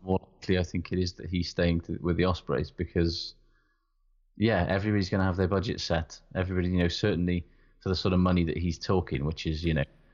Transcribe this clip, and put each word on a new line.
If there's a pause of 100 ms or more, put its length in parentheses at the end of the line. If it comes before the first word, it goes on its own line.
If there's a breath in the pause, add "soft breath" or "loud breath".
more (200)
likely
I
think
it
is
that
he's
staying
to,
with
the
Ospreys
because, (1040)
yeah,
everybody's
gonna
have
their
budget
set. (160)
Everybody,
you
know,
certainly (360 soft breath)
for
the
sort
of
money
that
he's
talking,
which
is,
you
know, (300 soft breath)